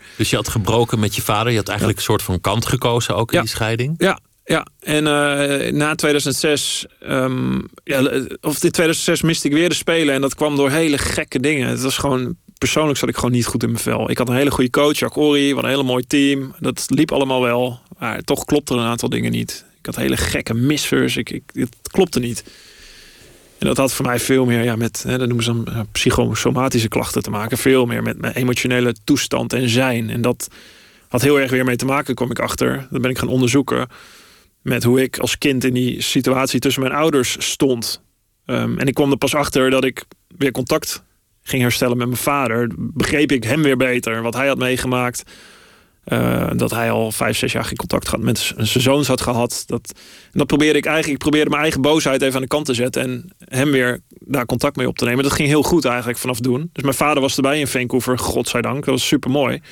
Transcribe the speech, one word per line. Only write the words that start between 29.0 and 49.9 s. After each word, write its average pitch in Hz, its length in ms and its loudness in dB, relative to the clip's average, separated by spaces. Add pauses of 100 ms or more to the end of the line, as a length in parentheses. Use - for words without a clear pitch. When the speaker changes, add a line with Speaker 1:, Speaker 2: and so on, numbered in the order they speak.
Speaker 2:
toestand 127 500 0
en 123 160 0
zijn. 117 400 0
En 117 120 -4
dat 123 260 -2 (600)
had 120 140 -2
heel 143 180 6
erg 131 120 0
weer 127 140 2
mee 123 100 2
te 123 100 -4
maken, 135 300 0
kwam 120 160 -2
ik 117 80 -4
achter. 127 500 -2
Dat 127 120 -4
ben 123 100 0
ik 127 60 -4
gaan - 100 -2
onderzoeken. 127 600 2 (760)
Met 123 220 -2
hoe 123 180 4
ik 131 160 -2
als - 200 -2
kind 131 260 0
in 127 100 0
die 123 280 -2
situatie 131 580 0
tussen 135 220 0
mijn 131 120 -2
ouders 147 460 2
stond. - 600 -2 (440)
Ehm, 120 320 -2
en 127 100 0
ik 131 60 0
kwam 143 180 2
er 139 60 4
pas 139 180 0
achter 143 340 2
dat 131 140 4
ik 131 200 -4 (340)
weer 135 140 0
contact - 520 -4 (400)
ging 131 180 -2
herstellen 123 360 2
met 120 100 0
mijn 123 120 -2
vader. 120 480 0 (100)
Begreep 120 540 0
ik 127 120 2
hem 135 180 0
weer 139 160 4
beter, 123 440 0
wat 117 120 -2
hij 131 140 0
had 131 100 2
meegemaakt. 123 640 -2 (800)
Eh, 123 520 0
dat 123 160 0
hij 117 200 -2
al 113 200 0
vijf, 110 260 -2
zes 120 140 -2
jaar 120 140 -4
geen - 120 -8
contact - 300 -4
had - 120 -2
met 120 200 0
z-, - 180 -4
zijn 120 260 0
zoons 139 240 2
had 127 140 0
gehad. 120 460 -2
Dat, - 260 -6 (380)